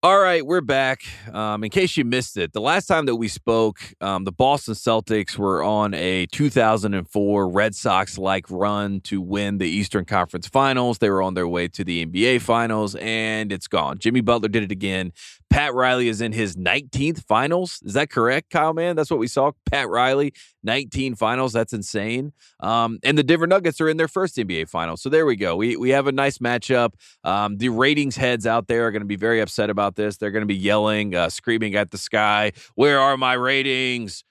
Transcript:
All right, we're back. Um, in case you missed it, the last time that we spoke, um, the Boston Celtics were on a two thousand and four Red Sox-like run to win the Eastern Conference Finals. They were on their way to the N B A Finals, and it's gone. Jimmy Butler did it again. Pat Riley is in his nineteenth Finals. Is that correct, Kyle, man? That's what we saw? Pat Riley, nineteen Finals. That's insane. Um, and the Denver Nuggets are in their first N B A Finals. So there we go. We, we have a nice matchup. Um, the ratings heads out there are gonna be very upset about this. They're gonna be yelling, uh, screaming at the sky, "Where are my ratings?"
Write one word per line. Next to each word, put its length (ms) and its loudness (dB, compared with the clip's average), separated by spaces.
All 180 6
right, 260 4
we're 140 2
back. 440 0
Um, 320 -4
in 60 -4
case 260 0
you 80 0
missed 320 -2
it, 160 -4
the 80 -6
last 280 0
time 180 2
that 100 0
we 140 -4
spoke, 500 0
um, 240 -4
the 80 -6
Boston 400 0
Celtics 640 -2
were 260 0
on 300 0
a 320 -2
two 240 0
thousand 440 2
and 160 -4
four 380 2
Red 260 0
Sox-like 760 -2
run 520 -2
to 200 -4
win 380 -2
the 100 0
Eastern 340 -2
Conference 420 -2
Finals. 520 2
They 120 2
were 120 2
on 140 -2
their 120 0
way 220 -2
to 160 -6
the 160 -2
N 80 -6
B 160 0
A 140 4
Finals, 560 0
and 580 -4
it's 160 -10
gone. 300 -2
Jimmy 200 2
Butler 300 2
did 140 0
it 100 -6
again. 400 -4
Pat 260 2
Riley 340 2
is 100 -4
in 140 -4
his 240 -4
nineteenth 680 -2
Finals. 600 0
Is 80 -10
that 160 0
correct, 400 0
Kyle, 240 2
man? 240 -2
That's 120 -2
what 100 0
we 80 0
saw? 240 2
Pat 160 0
Riley, 460 2
nineteen 520 -4
Finals. 380 0
That's 180 -2
insane. 640 -6
Um, 440 0
and 140 4
the 60 4
Denver 240 4
Nuggets 320 2
are 80 2
in 80 2
their 140 0
first 280 -4
N 100 -2
B 140 -4
A 40 -4
Finals. 360 -6
So 80 -6
there 160 4
we 120 2
go. 180 -2
We, 220 0
we 140 0
have 160 2
a 40 0
nice 280 0
matchup. 560 0
Um, 340 -2
the 120 0
ratings 480 2
heads 280 0
out 220 0
there 200 2
are 40 0
gonna 140 -4
be 100 -4
very 240 0
upset 300 -2
about 240 0
this. 240 -4
They're 140 -4
gonna 160 -2
be 80 0
yelling, 580 0
uh, 160 0
screaming 460 -2
at 160 0
the 80 -10
sky, 540 2
"Where 260 4
are 160 4
my 180 0
ratings?" 960 -2